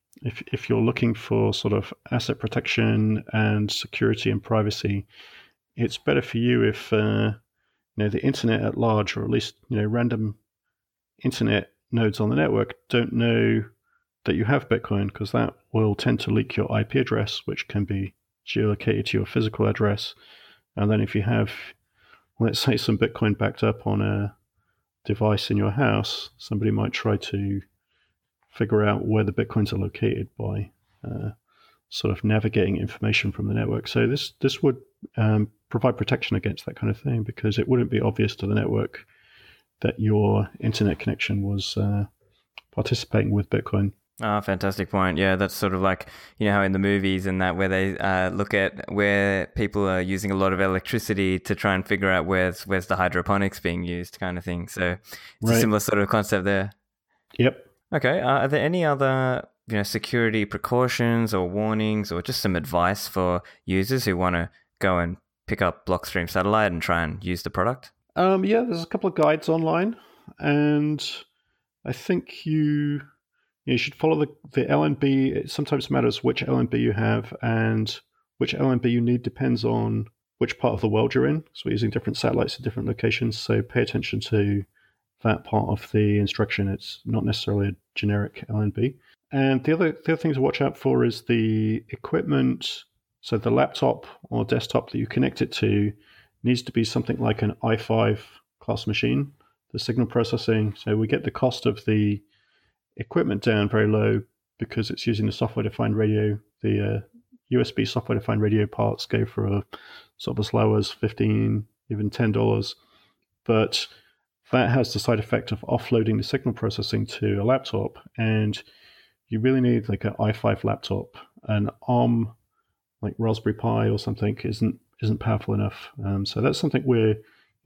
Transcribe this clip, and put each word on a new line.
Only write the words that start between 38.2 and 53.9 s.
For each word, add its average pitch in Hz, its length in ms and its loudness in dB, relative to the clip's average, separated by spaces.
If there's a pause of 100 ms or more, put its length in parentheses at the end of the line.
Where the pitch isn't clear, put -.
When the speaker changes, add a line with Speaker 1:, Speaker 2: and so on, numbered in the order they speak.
Speaker 1:
to 98 100 -6
the 104 80 0
network 107 520 -2 (720)
that - 180 -2
your 107 520 2 (100)
internet 107 380 0
connection - 440 -2
was, 98 340 -4
uh, 101 280 0 (680)
participating - 580 0
with 101 200 0
Bitcoin. 101 420 0 (280)
Speaker 2:
Ah, 104 200 0
fantastic 98 500 -2
point. 92 280 2
Yeah, 95 180 4
that's 95 180 -2
sort 95 200 -2
of 92 60 0
like, 95 280 0 (300)
you 107 80 0
know, 101 80 4
how 101 80 4
in 95 100 2
the 95 60 2
movies 98 480 2
and 92 140 -2
that, 92 160 0
where 95 120 0
they, 95 300 0
uh, 92 320 0
look 95 240 -4
at 98 380 -2
where 101 640 2
people 101 340 0
are 92 120 2
using 95 320 -2
a - 20 0
lot 95 180 2
of 92 80 0
electricity 95 800 0
to - 160 -4
try 98 220 0
and 92 100 -2
figure 98 240 0
out 90 160 2
where's, 92 400 0
where's 95 220 -2
the 95 80 0
hydroponics 95 640 0
being 87 240 -2
used 87 340 -6